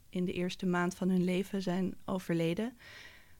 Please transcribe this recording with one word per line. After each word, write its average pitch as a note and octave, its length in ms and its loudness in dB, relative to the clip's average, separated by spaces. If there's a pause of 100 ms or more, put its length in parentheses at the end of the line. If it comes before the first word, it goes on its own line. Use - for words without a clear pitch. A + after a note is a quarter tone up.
in F3+ 160 -2
de F3+ 80 -2
eerste F3+ 320 -2
maand F3+ 300 2
van F#3 140 2
hun F#3 140 6
leven F#3 380 0
zijn F3+ 340 0 (100)
overleden. F#3 720 0 (640)